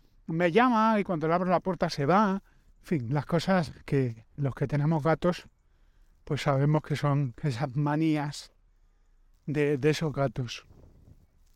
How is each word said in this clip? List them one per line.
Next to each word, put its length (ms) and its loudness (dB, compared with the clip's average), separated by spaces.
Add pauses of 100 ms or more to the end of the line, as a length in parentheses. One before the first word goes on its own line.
(260)
me 240 2
llama 480 4
y 60 0
cuando 240 -2
le 60 2
abro 160 0
la 100 4
puerta 300 -2
se 160 -2
va". 360 2 (380)
En 60 -20
fin, 260 -2
las 140 -2
cosas 480 0 (100)
que 400 -2 (120)
los 180 -2
que 120 -4
tenemos 360 0
gatos, 460 0 (760)
pues 180 -4
sabemos 400 2
que 140 -4
son 460 -2
esas 340 -4
manías 760 -2 (920)
de, 320 0
de 140 2
esos 240 -2
gatos. 520 -4 (880)